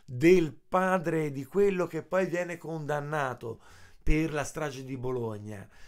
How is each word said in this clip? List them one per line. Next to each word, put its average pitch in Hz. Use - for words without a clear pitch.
del 160
padre 170
di 135
quello 185
che 160
poi 190
viene 170
condannato 147
per 156
la 147
strage 139
di 131
Bologna, 107